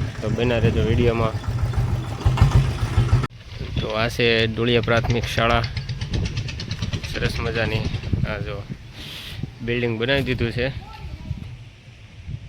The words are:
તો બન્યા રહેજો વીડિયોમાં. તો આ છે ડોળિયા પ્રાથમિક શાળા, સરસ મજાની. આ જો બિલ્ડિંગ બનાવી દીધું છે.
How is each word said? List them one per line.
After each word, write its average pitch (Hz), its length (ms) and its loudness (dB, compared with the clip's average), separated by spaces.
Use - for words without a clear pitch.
તો 110 80 -2
બન્યા 117 280 2
રહેજો 113 240 4
વીડિયોમાં. 113 720 2
તો 113 80 -2
આ 110 200 2
છે 113 380 4
ડોળિયા 117 340 4
પ્રાથમિક 117 440 2
શાળા, 117 380 4
સરસ 117 280 -2
મજાની. 113 400 0
આ 107 100 -4
જો 101 240 -6
બિલ્ડિંગ 120 360 0
બનાવી 135 240 2
દીધું 120 300 0
છે. 120 140 -2